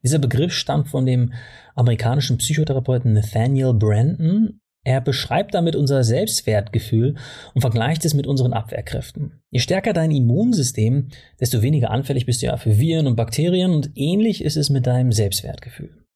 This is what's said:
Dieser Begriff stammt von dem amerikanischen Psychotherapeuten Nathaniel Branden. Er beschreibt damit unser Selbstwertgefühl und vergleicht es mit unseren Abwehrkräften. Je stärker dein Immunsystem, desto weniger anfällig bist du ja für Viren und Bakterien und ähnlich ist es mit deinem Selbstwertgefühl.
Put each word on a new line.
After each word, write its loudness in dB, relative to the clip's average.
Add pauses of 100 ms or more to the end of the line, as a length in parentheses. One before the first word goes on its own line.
Dieser 2
Begriff 0
stammt -4
von -2
dem 0 (400)
amerikanischen 0
Psychotherapeuten 0
Nathaniel 2
Branden. 2 (220)
Er 0
beschreibt -2
damit 0
unser 2
Selbstwertgefühl 0 (380)
und 0
vergleicht 0
es 2
mit 0
unseren 0
Abwehrkräften. -8
Je -2
stärker -2
dein 0
Immunsystem, 2 (320)
desto 0
weniger 2
anfällig -2
bist -2
du -4
ja -2
für 2
Viren 2
und 2
Bakterien 0
und 0
ähnlich 0
ist -2
es 0
mit 2
deinem 2
Selbstwertgefühl. -4 (100)